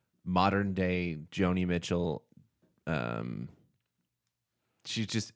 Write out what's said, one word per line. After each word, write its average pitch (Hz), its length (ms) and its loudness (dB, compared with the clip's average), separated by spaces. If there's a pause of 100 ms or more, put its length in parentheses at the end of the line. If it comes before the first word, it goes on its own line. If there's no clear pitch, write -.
(240)
modern 95 500 4
day 90 440 0 (140)
Joni 90 340 2
Mitchell. 87 560 0 (640)
Um, 60 640 -4 (1400)
she's 110 220 -4
just - 280 -2